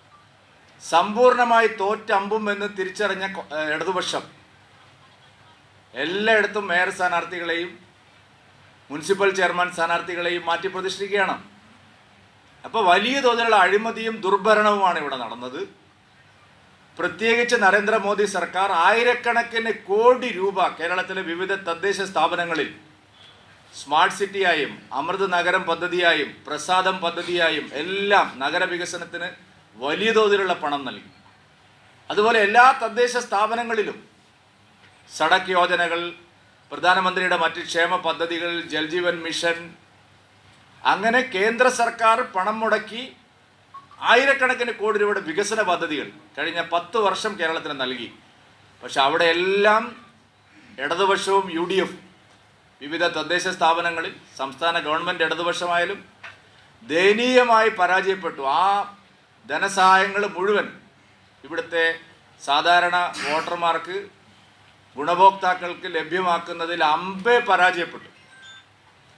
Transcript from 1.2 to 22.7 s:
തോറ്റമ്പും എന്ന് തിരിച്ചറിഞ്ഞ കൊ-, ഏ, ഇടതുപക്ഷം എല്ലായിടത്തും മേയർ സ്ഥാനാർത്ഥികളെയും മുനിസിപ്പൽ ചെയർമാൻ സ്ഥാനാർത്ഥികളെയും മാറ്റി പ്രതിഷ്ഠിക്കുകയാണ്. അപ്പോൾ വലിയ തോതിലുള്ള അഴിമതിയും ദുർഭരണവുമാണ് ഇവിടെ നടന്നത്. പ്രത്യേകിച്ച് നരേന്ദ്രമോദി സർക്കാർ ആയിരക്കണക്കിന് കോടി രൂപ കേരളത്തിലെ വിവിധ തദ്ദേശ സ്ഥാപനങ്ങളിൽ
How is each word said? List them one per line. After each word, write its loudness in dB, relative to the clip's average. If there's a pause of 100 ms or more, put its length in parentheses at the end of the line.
തോറ്റമ്പും -2
എന്ന് -6
തിരിച്ചറിഞ്ഞ -4
കൊ-, -12 (100)
ഏ, -4
ഇടതുപക്ഷം -4 (1700)
എല്ലായിടത്തും 0
മേയർ 0
സ്ഥാനാർത്ഥികളെയും -4 (1120)
മുനിസിപ്പൽ 0
ചെയർമാൻ 0
സ്ഥാനാർത്ഥികളെയും -4
മാറ്റി -2
പ്രതിഷ്ഠിക്കുകയാണ്. -4 (1200)
അപ്പോൾ 0
വലിയ 4
തോതിലുള്ള 4
അഴിമതിയും 2
ദുർഭരണവുമാണ് 2
ഇവിടെ -6
നടന്നത്. -10 (1300)
പ്രത്യേകിച്ച് 0
നരേന്ദ്രമോദി 2
സർക്കാർ -2
ആയിരക്കണക്കിന് 2
കോടി 2
രൂപ -2
കേരളത്തിലെ -4
വിവിധ -6
തദ്ദേശ -4
സ്ഥാപനങ്ങളിൽ -2 (1080)